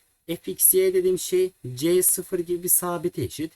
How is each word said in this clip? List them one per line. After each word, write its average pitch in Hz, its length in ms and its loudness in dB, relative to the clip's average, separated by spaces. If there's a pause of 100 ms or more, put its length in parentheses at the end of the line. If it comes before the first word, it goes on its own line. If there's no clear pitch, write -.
(260)
F 170 260 -8
x - 220 2
y 185 200 4
dediğim 185 240 2
şey 185 320 0 (240)
C 170 280 2
sıfır 185 360 -2
gibi 175 240 -4
bir 180 60 -6
sabite 175 540 -2
eşit. 165 340 -8